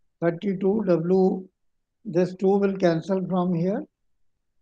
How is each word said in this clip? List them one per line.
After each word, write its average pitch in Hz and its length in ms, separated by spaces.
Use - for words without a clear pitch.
thirty-two 190 680
W, 185 600
this 180 320
two 196 220
will 196 180
cancel 180 520
from 185 260
here. 190 300